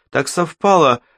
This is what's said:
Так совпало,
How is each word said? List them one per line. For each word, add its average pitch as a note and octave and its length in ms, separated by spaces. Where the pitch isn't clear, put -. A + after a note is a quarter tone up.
Так C3 180
совпало, E3+ 760